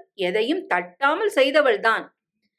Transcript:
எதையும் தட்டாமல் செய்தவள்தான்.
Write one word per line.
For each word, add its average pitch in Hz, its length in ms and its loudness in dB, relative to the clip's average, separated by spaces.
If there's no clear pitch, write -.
எதையும் 214 520 -2
தட்டாமல் 277 680 -2
செய்தவள்தான். 247 800 2